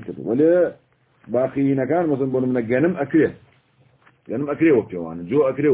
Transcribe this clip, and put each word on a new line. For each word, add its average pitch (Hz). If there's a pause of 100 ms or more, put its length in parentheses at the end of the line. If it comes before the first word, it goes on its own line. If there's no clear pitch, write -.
تر. - (120)
وەلێ 147 (800)
باقی 131
هینەکان، 139
مەسەن 135
بۆ 127
نمونە 127 (100)
گەنم 151
ئەکرێ. 139 (1000)
گەنم 139
ئەکرێ 160
وە 104
پێوانە. 85
جۆ 135
ئەکرێ 139